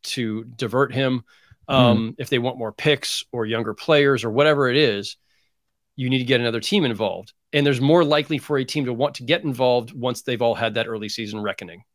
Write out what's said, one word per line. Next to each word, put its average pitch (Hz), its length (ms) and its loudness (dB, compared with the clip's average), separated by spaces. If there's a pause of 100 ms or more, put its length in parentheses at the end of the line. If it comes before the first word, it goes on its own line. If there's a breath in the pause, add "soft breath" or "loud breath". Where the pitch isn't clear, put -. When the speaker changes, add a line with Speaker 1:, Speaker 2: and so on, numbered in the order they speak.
Speaker 1:
to 110 400 -4
divert 123 480 -2
him. 127 320 -2 (440 soft breath)
Speaker 2:
Hmm. 139 60 -2
Speaker 1:
Um, 117 440 4
if 131 120 -8
they 131 80 2
want 123 200 -2
more 110 140 -6
picks - 580 0
or 117 160 -4
younger 110 280 -4
players 139 500 2
or 117 60 -4
whatever 143 380 4
it 123 80 2
is, 107 400 0 (760)
you 127 140 -4
need 131 100 2
to 127 60 -4
get 123 160 2
another 117 200 0
team 196 240 2
involved. 101 480 -2 (200)
And 143 140 2
there's 135 140 2
more 156 220 6
likely 151 360 0
for 143 200 -2
a 131 60 0
team 139 220 -4
to 123 60 -4
want 131 240 -2
to 120 80 -14
get 175 200 0
involved 123 480 0
once 123 300 -6
they've 120 180 -4
all 117 140 2
had 110 200 -2
that 117 140 -2
early 107 200 -8
season 107 320 -8
reckoning. 95 440 -10 (100)